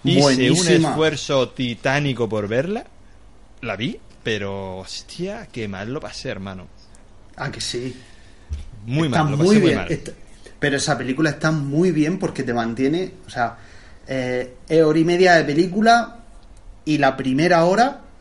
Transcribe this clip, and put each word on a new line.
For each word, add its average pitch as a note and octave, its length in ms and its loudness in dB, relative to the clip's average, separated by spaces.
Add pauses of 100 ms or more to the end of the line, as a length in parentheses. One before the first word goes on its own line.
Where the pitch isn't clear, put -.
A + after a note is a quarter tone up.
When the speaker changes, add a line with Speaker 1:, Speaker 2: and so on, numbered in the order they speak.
Speaker 1:
Hice C#3 140 4
un C#3 40 6
Speaker 2:
Buenísima. D#3+ 680 4
Speaker 1:
esfuerzo C#3+ 600 0
titánico B2+ 800 -2
por G#2 200 -4
verla. E3+ 360 -2 (800)
La A2 140 -6
vi, C3 220 -6 (240)
pero, G2 560 -6
hostia, F#3 720 -12
qué A2 180 -8
mal G2+ 240 -8
lo D3+ 80 -8
pasé, - 280 -12
hermano. F#2+ 380 -12 (720)
Speaker 2:
Ah, C#3 140 -8
que A2+ 120 -14
sí. B2 340 -8 (880)
Speaker 1:
Muy C#3+ 240 0
Speaker 2:
Está D#3 160 2
Speaker 1:
mal, C#3+ 80 0
lo C#3+ 60 -2
pasé E3 100 4
Speaker 2:
muy G#3+ 100 6
Speaker 1:
muy F3+ 100 4
Speaker 2:
bien. D3 100 2
Speaker 1:
mal. F#2 140 -6
Speaker 2:
Está... - 200 -8 (460)
pero C#3 180 0
esa C#3 220 -2
película C3+ 320 0
está D#3 200 -2
muy D#3 420 0
bien D#3 260 0
porque D3+ 240 -4
te A#2+ 100 -4
mantiene, C3 600 -2 (140)
o - 40 -20
sea, A#2 260 -4 (500)
eh, B2+ 480 -6 (140)
es D#3+ 140 4
hora D#3 160 4
y D#3+ 60 4
media F3 320 6
de D#3 80 4
película G3 720 2 (680)
y D3+ 140 0
la C3+ 180 2
primera D#3 480 2
hora, A3+ 360 2 (200)